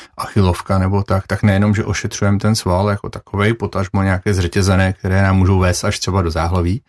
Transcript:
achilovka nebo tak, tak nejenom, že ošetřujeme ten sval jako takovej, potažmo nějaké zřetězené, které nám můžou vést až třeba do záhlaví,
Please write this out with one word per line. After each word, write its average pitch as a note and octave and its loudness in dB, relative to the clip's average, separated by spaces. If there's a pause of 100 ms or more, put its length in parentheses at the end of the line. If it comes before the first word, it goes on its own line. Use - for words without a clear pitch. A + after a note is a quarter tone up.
(180)
achilovka F#2+ -2
nebo G2 0
tak, F#2+ -2
tak - -4
nejenom, G#2 4
že G#2+ -2
ošetřujeme G2+ -2
ten A2 0
sval G#2 0
jako G2+ -4
takovej, G2+ -2
potažmo G2 -4
nějaké G2 0
zřetězené, F#2+ 2
které F#2+ 0
nám F#2+ 4
můžou F#2 4
vést F2+ 0
až G#2 -2
třeba F#2+ -2
do E2+ -2
záhlaví, F2 -2